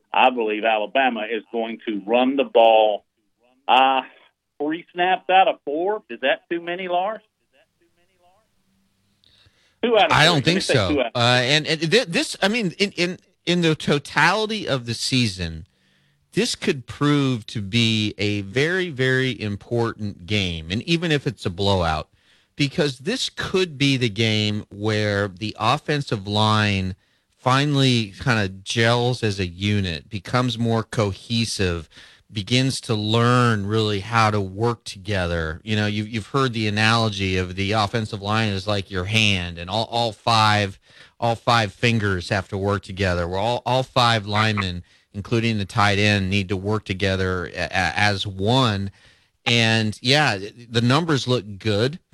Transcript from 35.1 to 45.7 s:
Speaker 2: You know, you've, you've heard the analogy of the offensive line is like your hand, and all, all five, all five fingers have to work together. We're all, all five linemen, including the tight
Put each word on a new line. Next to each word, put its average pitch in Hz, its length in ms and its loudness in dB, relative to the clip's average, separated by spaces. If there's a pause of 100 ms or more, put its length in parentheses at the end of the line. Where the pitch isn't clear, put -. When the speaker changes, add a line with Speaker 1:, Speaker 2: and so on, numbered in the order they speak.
Speaker 2:
You 107 100 -4
know, 107 120 2
you've, 107 220 -4
you've 110 200 -6
heard 131 240 0
the 110 160 -2
analogy 104 680 2
of 90 180 -4
the 98 160 -2
offensive 107 500 -2
line 107 280 -2
is 95 180 -6
like 101 200 -2
your 92 180 -4
hand, 98 520 0
and 85 100 -12
all, 107 180 -2
all 117 260 -2
five, 107 680 2 (400)
all 117 160 0
five 113 380 0
fingers 104 560 0
have 101 220 -2
to 104 60 -6
work 98 280 0
together. 90 420 -2
We're 90 120 -6
all, 117 280 -2
all 127 160 2
five 117 440 0
linemen, 104 580 -2 (280)
including 113 460 -2
the 101 60 -4
tight 101 340 2